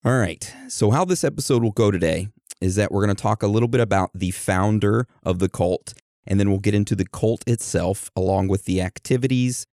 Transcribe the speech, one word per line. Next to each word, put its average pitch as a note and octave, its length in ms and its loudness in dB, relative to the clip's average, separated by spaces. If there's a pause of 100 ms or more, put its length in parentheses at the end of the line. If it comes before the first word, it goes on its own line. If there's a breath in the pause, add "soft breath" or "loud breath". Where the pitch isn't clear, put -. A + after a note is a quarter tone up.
All B2+ 160 2
right, E2+ 320 -4 (160)
so G#2+ 240 0
how D#3 140 2
this F3+ 180 0
episode C3+ 400 0
will A2 80 0
go G#2 180 2
today F2 400 0 (320)
is F#2 140 0
that G#2 160 0
we're G2 100 0
gonna G2+ 140 2
talk G#2+ 260 -2
a G#2 60 0
little A2 200 2
bit B2 140 2
about G2 320 0
the F#2 180 -2
founder G#2 760 0 (160 soft breath)
of F#2 160 0
the F#2+ 100 0
cult, - 460 -2 (320)
and G2 120 2
then G2+ 100 2
we'll G2 100 2
get G#2 160 0
into G2+ 200 2
the G2 100 -2
cult - 420 -2
itself, F#2+ 680 -2
along F#2+ 320 2
with G2 180 0
the F#2 160 0
activities B2+ 920 -2